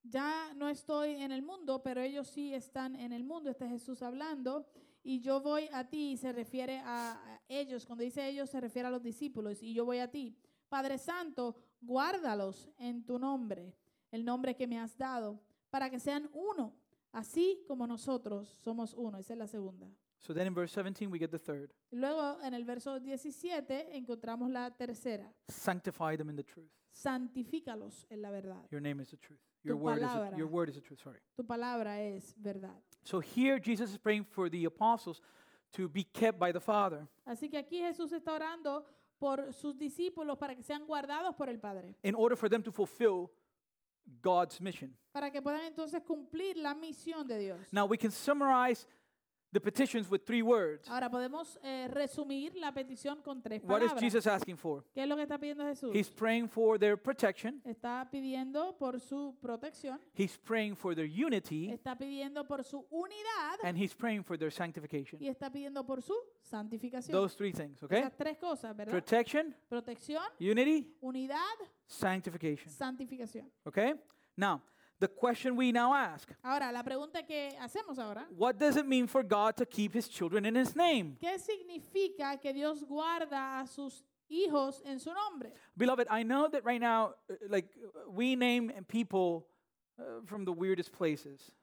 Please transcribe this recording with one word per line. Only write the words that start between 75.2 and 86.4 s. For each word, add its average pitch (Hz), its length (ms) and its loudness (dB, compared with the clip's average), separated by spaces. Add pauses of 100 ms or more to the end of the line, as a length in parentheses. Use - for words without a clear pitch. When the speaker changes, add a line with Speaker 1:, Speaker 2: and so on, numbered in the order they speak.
Speaker 2:
we 247 160 6
now 240 200 6
ask, 208 340 2 (160)
Speaker 1:
Ahora, 262 300 0
la 240 100 -4
pregunta 294 440 -4
que 285 240 -2 (100)
hacemos 285 380 -6
ahora, 220 360 -6
Speaker 2:
what 226 240 4
does 285 180 8
it 294 100 4
mean 254 200 6
for 269 160 4
God 214 340 6
to 247 100 4
keep 208 280 0
his 233 140 2
children 196 380 2
in 226 100 4
his 254 180 6
name? 262 460 6
Speaker 1:
¿qué 359 180 0
significa 359 1040 -2
que 277 140 -2
Dios 294 300 0
guarda 285 760 -2
a 262 60 -4
sus 269 360 -8 (280)
hijos 294 560 4
en 277 120 -4
su 294 140 -6
nombre? 370 400 -4 (240)
Speaker 2:
Beloved, 247 340 4
I 220 120 4
know 269 260 6